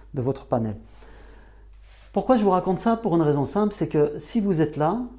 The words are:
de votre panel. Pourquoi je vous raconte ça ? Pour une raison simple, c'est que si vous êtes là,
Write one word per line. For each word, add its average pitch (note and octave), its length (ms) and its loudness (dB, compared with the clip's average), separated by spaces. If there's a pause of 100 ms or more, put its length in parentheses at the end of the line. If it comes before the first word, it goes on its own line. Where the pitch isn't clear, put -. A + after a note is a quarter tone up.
(160)
de C3 60 -4
votre C3+ 260 -4
panel. A2+ 280 -2 (1400)
Pourquoi G#3 220 2
je G#3+ 80 2
vous G3+ 60 4
raconte F#3 300 2
ça ? A3+ 180 2
Pour G3 180 -2
une E3 60 4
raison C#3+ 240 2
simple, G#3 300 -2
c'est D#3 140 -4
que D3 280 2
si - 240 -4
vous G3 180 0
êtes D3+ 160 0
là, F3 280 0 (160)